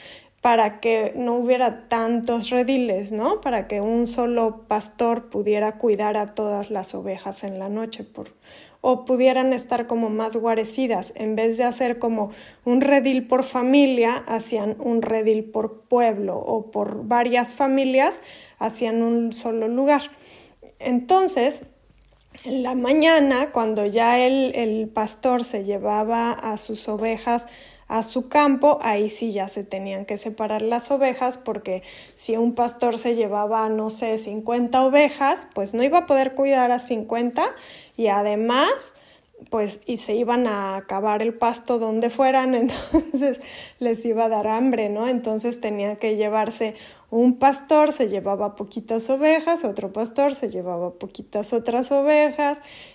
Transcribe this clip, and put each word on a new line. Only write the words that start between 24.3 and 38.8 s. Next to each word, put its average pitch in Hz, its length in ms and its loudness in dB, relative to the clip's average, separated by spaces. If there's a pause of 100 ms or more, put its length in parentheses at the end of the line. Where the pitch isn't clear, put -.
el 220 320 -2
pastor 240 560 -2
se 214 180 -6
llevaba 214 720 -2
a 220 260 -6
sus 214 300 -10
ovejas 226 580 -2 (400)
a 220 160 -2
su 247 260 -4
campo, 294 520 4
ahí 208 300 0
sí 220 220 -6
ya 196 160 -4
se 202 160 -4
tenían 196 420 -8
que 208 100 -6
separar 214 460 -4
las 233 280 -2
ovejas, 254 460 0
porque 196 460 -8 (320)
si - 220 -4
un 233 180 2
pastor 233 440 0
se 240 160 0
llevaba, 214 540 0
no 220 220 -2
sé, 220 260 -2
cincuenta 233 680 0
ovejas, 285 720 2
pues 202 200 -6
no 233 100 2
iba 285 140 4
a 349 80 0
poder 269 280 2
cuidar 269 380 2
a 247 80 0
cincuenta, 240 640 -2 (520)
y 226 100 0
además, 226 880 2 (560)